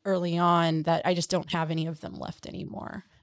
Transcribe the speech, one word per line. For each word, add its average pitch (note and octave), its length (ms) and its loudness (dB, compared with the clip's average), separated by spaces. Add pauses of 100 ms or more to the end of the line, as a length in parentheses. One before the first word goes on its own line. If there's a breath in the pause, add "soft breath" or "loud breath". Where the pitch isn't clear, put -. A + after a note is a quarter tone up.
early F3 340 0
on E3+ 440 4
that E3 220 2
I F3+ 80 4
just E3+ 160 0
don't F3 220 -2
have D#3+ 180 0
any D#3+ 160 -2
of D#3+ 160 -6
them - 140 -12
left - 320 -10
anymore. - 580 -10 (180)